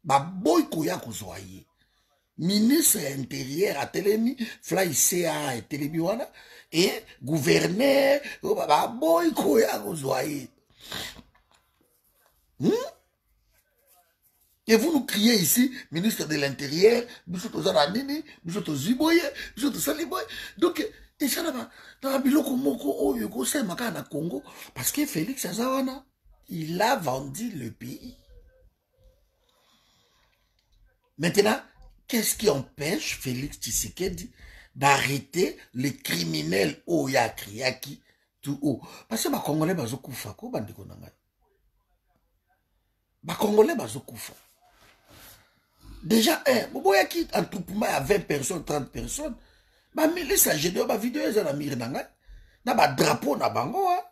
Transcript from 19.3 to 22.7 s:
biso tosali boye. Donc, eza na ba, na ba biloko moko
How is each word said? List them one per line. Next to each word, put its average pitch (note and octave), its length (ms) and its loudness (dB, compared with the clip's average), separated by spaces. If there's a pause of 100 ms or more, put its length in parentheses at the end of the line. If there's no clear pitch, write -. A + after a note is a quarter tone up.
biso C#4 160 0
tosali D4 340 -2
boye. F#4 200 -6 (320)
Donc, E4+ 280 0 (360)
eza D4+ 200 0
na E4 100 -2
ba, A#3+ 200 -10 (320)
na C4+ 80 -2
ba C4+ 80 2
biloko C4 380 4
moko C#4 340 0 (160)